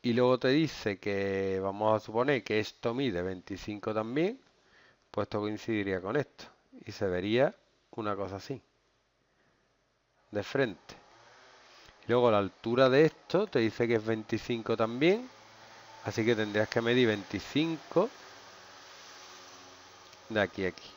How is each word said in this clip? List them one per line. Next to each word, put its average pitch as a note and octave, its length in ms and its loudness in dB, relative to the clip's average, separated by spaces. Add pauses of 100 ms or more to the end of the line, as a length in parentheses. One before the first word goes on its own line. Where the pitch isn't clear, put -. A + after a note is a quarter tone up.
Y B2 100 0
luego B2 260 4
te C3 100 0
dice C3+ 500 0
que G2 640 -2
vamos G#2 360 2
a G#2+ 80 -4
suponer B2 400 0
que G#2+ 160 0
esto A#2 340 -6
mide A#2+ 280 -2
veinticinco F#2+ 680 -8
también, C3+ 480 -2 (680)
pues G#2 160 -4
esto G#2+ 140 -4
coincidiría G#2 600 -2
con G2 160 -4
esto. - 280 -6 (400)
Y G#2+ 80 -14
se G#2 140 -4
vería G#2 460 2 (400)
una G#2+ 220 -4
cosa G2 220 -8
así, A2+ 260 -12 (1700)
de G#2 140 -2
frente. B2 500 -4 (1080)
Y - 80 -2
luego A#2+ 180 6
la G#2+ 80 6
altura A#2 500 2
de C#3 180 6
esto F#3+ 420 -2
te - 100 0
dice A2+ 300 0
que A#2 80 2
es G#2+ 100 0
veinticinco A2+ 680 -2
también, D3+ 520 0 (760)
así A2 200 -2
que A2+ 120 4
tendrías G#2+ 320 0
que - 120 0
medir A#2+ 280 4
veinticinco D3 1000 -2 (2250)
de G#2+ 120 0
aquí G2 260 0
a - 20 2
aquí. - 280 -8